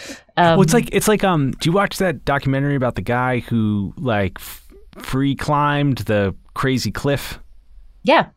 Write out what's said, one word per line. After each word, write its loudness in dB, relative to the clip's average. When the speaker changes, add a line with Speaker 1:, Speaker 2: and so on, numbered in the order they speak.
Speaker 1:
Well, 6
it's 6
Speaker 2:
Um, 4
Speaker 1:
like, -6
it's 0
like, 2
um, 2
do -2
you 0
watch 0
that -2
documentary 0
about 0
the -6
guy -2
who, -2
like, -2
f-, -18
free -2
climbed 0
the 0
crazy -2
cliff? -4
Speaker 2:
Yeah. 2